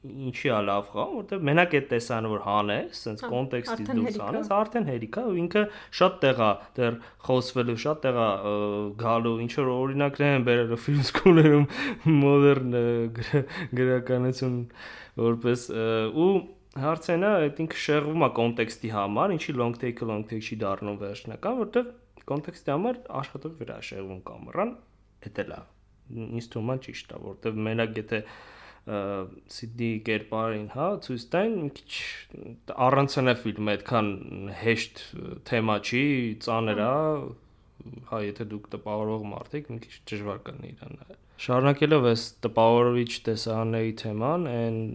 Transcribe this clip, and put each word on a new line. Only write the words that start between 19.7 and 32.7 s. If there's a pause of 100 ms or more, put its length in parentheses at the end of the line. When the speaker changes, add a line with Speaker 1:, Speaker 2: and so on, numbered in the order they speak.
Speaker 1:
take-ը
long
take
չի
դառնում
վերջնական,
որտեվ (280)
կոնտեքստի
համար (100)
աշխատող
վրա
շեղվում
կամերան, (480)
էդ
էլ
ա։ (500)
Ինձ
թվում
ա
ճիշտ
ա,
որտեվ
մենակ
եթե,
ը, (440)
Սիդնի (120)
կերպարին,
հա, (100)
ցույց
տային,
մի
քիչ (840)